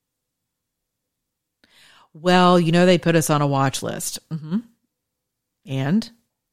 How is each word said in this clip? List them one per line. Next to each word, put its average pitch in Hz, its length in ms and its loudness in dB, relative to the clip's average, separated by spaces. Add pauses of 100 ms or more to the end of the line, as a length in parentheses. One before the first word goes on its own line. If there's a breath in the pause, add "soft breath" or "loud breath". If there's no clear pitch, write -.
(2250 soft breath)
"Well, 180 480 2
you 165 120 0
know, 175 120 4
they 180 140 4
put 165 180 0
us 160 140 0
on 147 100 0
a 147 60 -2
watch 135 360 -2
list." - 460 -10
Mm-hmm. 160 300 -8 (1040)
And? 139 460 -4 (420)